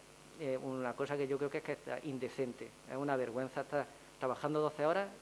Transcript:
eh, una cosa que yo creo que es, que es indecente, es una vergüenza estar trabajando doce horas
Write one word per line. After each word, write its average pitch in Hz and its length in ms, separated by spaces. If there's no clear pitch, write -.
eh, 131 180
una 131 360
cosa 139 220
que 143 120
yo 139 100
creo 143 120
que 156 100
es, - 40
que 147 100
es 131 320
indecente, 123 640
es 131 80
una 143 180
vergüenza 127 460
estar 139 240
trabajando 147 400
doce 147 260
horas 196 240